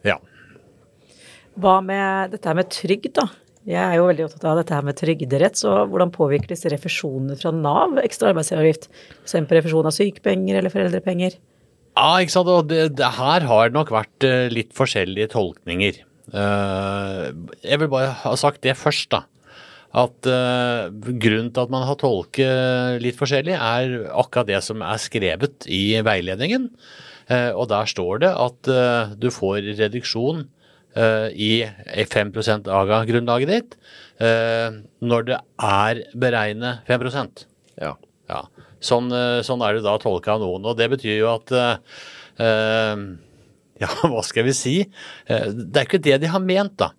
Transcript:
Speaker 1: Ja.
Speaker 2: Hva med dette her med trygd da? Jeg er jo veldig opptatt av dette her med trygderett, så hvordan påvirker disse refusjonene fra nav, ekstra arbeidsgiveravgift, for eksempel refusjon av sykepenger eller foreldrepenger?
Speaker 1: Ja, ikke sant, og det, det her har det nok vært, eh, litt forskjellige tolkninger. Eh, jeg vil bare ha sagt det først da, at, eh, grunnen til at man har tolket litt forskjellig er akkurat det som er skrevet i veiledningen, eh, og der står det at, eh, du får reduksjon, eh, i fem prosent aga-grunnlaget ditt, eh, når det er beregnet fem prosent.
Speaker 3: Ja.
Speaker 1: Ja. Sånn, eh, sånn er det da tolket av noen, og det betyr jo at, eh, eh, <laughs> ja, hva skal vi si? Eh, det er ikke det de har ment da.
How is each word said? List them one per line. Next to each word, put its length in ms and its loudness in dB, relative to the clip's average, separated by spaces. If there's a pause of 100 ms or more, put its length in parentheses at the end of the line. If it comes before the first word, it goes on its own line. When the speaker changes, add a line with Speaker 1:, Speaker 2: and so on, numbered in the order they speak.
Speaker 1:
Ja. 120 2 (1400)
Speaker 2:
Hva 240 6
med 480 -2
dette 180 -8
her 60 2
med 160 0
trygd 480 -2
da? 80 2 (400)
Jeg 160 0
er 160 2
jo 80 6
veldig 220 2
opptatt 200 -8
av 140 2
dette 100 -4
her 140 -2
med 100 -4
trygderett, 640 0
så 160 2 (160)
hvordan 240 0
påvirker 400 0
disse 180 -4
refusjonene 640 -6
fra 160 -4
nav, 480 2
ekstra 300 0
arbeidsgiveravgift, 560 2 (240)
for 160 -20
eksempel 320 2
refusjon 320 2
av 80 -4
sykepenger 640 0
eller 100 0
foreldrepenger? 640 -2 (600)
Speaker 1:
Ja, 100 4 (160)
ikke 160 0
sant, 100 2
og 220 4
det, 160 2 (100)
det 220 2
her 320 2
har 180 6
det 80 0
nok 160 0
vært, 320 0
eh, 240 4
litt 240 -4
forskjellige 600 0
tolkninger. 680 -2 (320)
Eh, 960 -2 (320)
jeg 220 -2
vil 100 -2
bare 300 -2
ha 140 -2
sagt 280 0
det 140 0
først 340 -2
da, 120 -2 (680)
at, 340 0
eh, 640 0 (260)
grunnen 400 2
til 140 0
at 40 -10
man 140 -2
har 160 -2
tolket 1000 0
litt 180 -4
forskjellig 320 0
er 540 -2
akkurat 420 0
det 160 0
som 160 -8
er 160 -4
skrevet 720 -4
i 140 0 (180)
veiledningen, 680 -2 (560)
eh, 260 0
og 160 -4
der 160 0
står 400 -2
det 80 4
at, 400 -2
eh, 420 0
du 140 -2
får 320 -2 (140)
reduksjon, 720 -2 (480)
eh, 360 2
i 720 -2
fem 280 0
prosent 360 -2
aga-grunnlaget 800 2
ditt, 280 -2 (400)
eh, 540 2 (280)
når 280 0
det 120 -2 (220)
er 500 2
beregnet 760 -2
fem 140 0
prosent. 440 -8 (340)
Speaker 3:
Ja. 160 -8 (340)
Speaker 1:
Ja. 140 -6 (380)
Sånn, 320 0
eh, 300 0
sånn 200 -4
er 120 0
det 100 -4
da 140 0
tolket 300 -2
av 120 0
noen, 240 -6
og 120 -2
det 140 0
betyr 300 -2
jo 140 2
at, 180 -6
eh, 240 2 (640)
eh, 560 0 (440)
<laughs> 440 -16
ja, 80 -6 (160)
hva 160 0
skal 200 0
vi 120 2
si? 220 0 (500)
Eh, 240 0
det 240 -4
er 80 2
ikke 180 0
det 180 4
de 120 -2
har 80 0
ment 360 0
da. 220 0